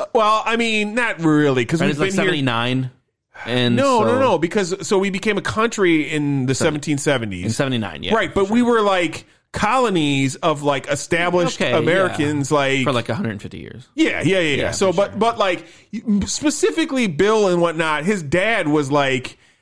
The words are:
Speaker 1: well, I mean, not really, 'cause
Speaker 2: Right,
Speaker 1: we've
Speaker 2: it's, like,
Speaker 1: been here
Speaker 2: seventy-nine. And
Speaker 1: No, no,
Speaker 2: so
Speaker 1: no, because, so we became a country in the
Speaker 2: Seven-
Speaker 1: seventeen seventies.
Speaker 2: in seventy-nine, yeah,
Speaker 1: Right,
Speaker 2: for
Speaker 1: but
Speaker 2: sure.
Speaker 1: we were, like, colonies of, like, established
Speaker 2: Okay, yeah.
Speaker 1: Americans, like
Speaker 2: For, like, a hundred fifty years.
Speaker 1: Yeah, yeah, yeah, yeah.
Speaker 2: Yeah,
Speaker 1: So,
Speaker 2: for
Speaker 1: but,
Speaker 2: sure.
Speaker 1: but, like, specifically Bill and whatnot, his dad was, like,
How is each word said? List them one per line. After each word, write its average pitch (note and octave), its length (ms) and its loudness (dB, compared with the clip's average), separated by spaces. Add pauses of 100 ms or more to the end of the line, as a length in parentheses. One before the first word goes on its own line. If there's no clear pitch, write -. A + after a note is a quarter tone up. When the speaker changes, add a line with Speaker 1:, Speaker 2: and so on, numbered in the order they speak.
(140)
Speaker 1:
well, G#3+ 320 2
I A3+ 120 0
mean, G#3+ 380 0
not A3 260 -2
really, D3 440 4
'cause D#3+ 160 0
Speaker 2:
Right, C#3 60 2
Speaker 1:
we've D3 60 2
Speaker 2:
it's, C#3 60 -6
like, F#3+ 120 0
Speaker 1:
been G3 80 0
here G3 60 2
Speaker 2:
seventy-nine. B2+ 680 0 (560)
And A#2+ 280 2
Speaker 1:
No, B3+ 260 2
no, A3+ 80 2
Speaker 2:
so B3 100 2
Speaker 1:
no, A#3+ 180 2
because, F3+ 500 -2
so G3+ 120 2
we G3 100 0
became G3 300 -2
a - 20 -8
country G3 680 0
in C#3+ 380 0
the C3 80 0
Speaker 2:
Seven- D3+ 200 0
Speaker 1:
seventeen D3 260 -4
seventies. A2 460 -2
Speaker 2:
in A2+ 40 -2
seventy-nine, A2+ 540 -4
yeah, F2 100 -2
Speaker 1:
Right, G#3 160 0
Speaker 2:
for G3 120 0
Speaker 1:
but F#3+ 60 2
Speaker 2:
sure. G#3 60 -2
Speaker 1:
we A#3+ 80 4
were, A#3 200 2
like, F#3 440 0 (280)
colonies E3 840 0
of, D3+ 260 -2
like, C#3 240 -2
established F3 760 0
Speaker 2:
Okay, C#3+ 100 0
yeah. B2 60 2
Speaker 1:
Americans, D#3 760 0
like C3+ 320 2
Speaker 2:
For, C#3+ 80 0
like, A#2 180 -2
a A#2 60 -2
hundred A2+ 260 -6
fifty F2+ 180 -14
years. F2 360 -16
Speaker 1:
Yeah, B3+ 280 0
yeah, F#3 160 4
yeah, - 0 -
yeah. D#3 160 2
Speaker 2:
Yeah, - 160 -2
Speaker 1:
So, F#3+ 200 0
Speaker 2:
for E3+ 60 0
Speaker 1:
but, G3+ 140 2
Speaker 2:
sure. G3 80 -8
Speaker 1:
but, A#3 200 0
like, F#3+ 260 0 (600)
specifically C#4+ 800 0
Bill G3+ 400 2
and F3 140 2
whatnot, D#3+ 440 0
his G3 180 0
dad F3+ 440 0
was, D3 240 2
like, C3+ 460 0 (240)